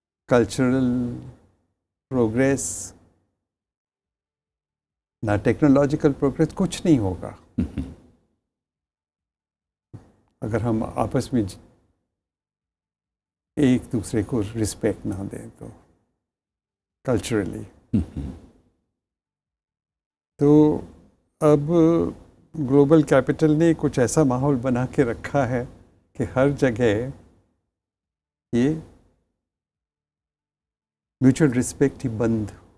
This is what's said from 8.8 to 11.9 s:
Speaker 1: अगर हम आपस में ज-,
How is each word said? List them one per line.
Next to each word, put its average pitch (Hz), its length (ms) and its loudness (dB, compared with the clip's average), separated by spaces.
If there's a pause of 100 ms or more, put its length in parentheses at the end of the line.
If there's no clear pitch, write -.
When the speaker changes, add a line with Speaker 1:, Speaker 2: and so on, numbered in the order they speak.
Speaker 1:
अगर 110 180 -4
हम 113 220 -2
आपस 123 500 -4
में 110 140 0
ज-, - 100 -14 (2000)